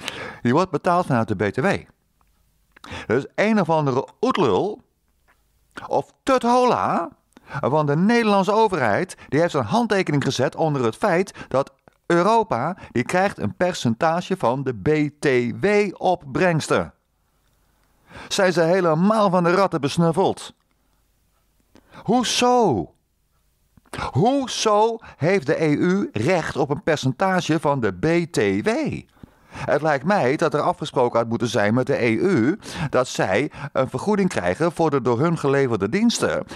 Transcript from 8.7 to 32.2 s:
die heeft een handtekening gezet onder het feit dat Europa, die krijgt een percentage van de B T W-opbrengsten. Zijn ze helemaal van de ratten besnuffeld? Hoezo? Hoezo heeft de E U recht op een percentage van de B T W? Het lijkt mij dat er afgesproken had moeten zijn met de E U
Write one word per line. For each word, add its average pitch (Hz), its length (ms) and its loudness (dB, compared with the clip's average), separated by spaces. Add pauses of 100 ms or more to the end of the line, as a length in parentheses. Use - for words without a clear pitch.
die 139 120 0
heeft 170 140 0
een 139 100 0
handtekening 185 600 0
gezet 139 320 -2
onder 147 280 0
het 113 120 -2
feit 196 380 0 (140)
dat 135 240 -2 (340)
Europa, 175 680 2 (160)
die 156 100 0
krijgt 190 360 0
een 104 180 -4
percentage 175 800 -2
van 131 260 0
de 131 120 -4
B 147 460 -2
T - 60 0 (340)
W-opbrengsten. 170 1300 0 (1400)
Zijn 185 240 2
ze 160 80 2
helemaal 180 680 2
van 180 140 2
de 170 100 2
ratten 180 260 2
besnuffeld? 160 760 0 (1500)
Hoezo? 233 880 2 (1200)
Hoezo 226 840 0 (180)
heeft 170 300 0
de 160 160 0
E 156 80 2
U 180 420 0
recht 151 440 -2
op 135 140 0
een 147 120 -6
percentage 165 800 0
van 143 200 0
de 104 120 0
B 160 400 -2
T - 40 -4 (280)
W? 220 360 -2 (480)
Het - 340 -2
lijkt 143 220 0
mij 156 320 0
dat 160 180 0
er 151 60 0
afgesproken 139 580 0
had 117 100 0
moeten 117 200 -2
zijn 104 260 2
met 127 120 0
de 135 180 0
E 120 80 2
U 156 460 2 (320)